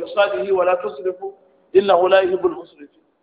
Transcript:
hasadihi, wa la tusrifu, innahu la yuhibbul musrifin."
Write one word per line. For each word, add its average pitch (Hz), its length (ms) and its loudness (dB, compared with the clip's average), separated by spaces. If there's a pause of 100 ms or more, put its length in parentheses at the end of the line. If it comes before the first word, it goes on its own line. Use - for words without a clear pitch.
hasadihi, 196 500 -2
wa 180 140 2
la 180 120 2
tusrifu, 190 560 -8 (400)
innahu 185 360 4
la 190 140 6
yuhibbul 180 340 -2
musrifin." - 440 -20 (220)